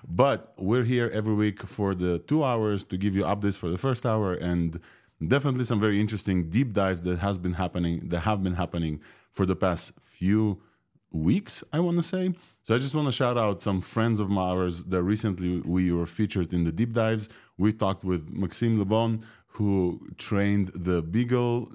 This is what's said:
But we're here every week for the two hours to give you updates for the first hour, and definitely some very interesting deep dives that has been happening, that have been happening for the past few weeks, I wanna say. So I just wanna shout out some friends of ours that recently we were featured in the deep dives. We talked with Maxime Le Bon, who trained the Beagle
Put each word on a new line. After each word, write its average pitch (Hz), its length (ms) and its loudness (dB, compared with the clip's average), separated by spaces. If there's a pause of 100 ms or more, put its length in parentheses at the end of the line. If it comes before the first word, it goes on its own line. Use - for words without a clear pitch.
But 110 540 0
we're 113 240 2
here 120 320 0
every 107 200 0
week 104 280 0
for 98 320 -2
the 90 240 0
two 151 240 0
hours 110 440 0
to 92 100 -6
give 95 180 0
you 98 80 2
updates 101 340 0
for 87 120 -6
the 87 100 -2
first 131 260 -2
hour, 107 300 0
and 85 460 -2 (440)
definitely 127 380 2
some 113 160 0
very 104 220 4
interesting 95 500 0
deep 120 220 2
dives 95 300 0
that 87 180 -2
has 98 180 -2
been 90 140 -2
happening, 85 560 -2
that 85 120 -2
have 104 220 0
been 92 120 0
happening 85 460 -4 (300)
for 95 160 0
the 92 80 2
past 87 380 -2 (100)
few 104 580 0 (500)
weeks, 98 600 0
I 151 80 0
wanna 175 220 2
say. 185 320 -2 (280)
So 113 120 0
I 123 40 2
just 135 160 -2
wanna 151 160 2
shout 123 280 0
out 104 240 0
some 95 180 0
friends 113 400 0
of 98 100 0
ours 92 540 0
that 90 180 0
recently 92 600 0
we 90 280 2
were 85 140 0
featured 90 480 -2
in 87 120 2
the 82 60 2
deep 117 220 -2
dives. 110 380 0 (260)
We 104 160 4
talked 98 320 -2
with 87 240 -2
Maxime 107 500 0
Le 101 60 2
Bon, 110 400 0 (280)
who 98 540 0 (120)
trained 101 560 0
the 87 260 0
Beagle 120 760 0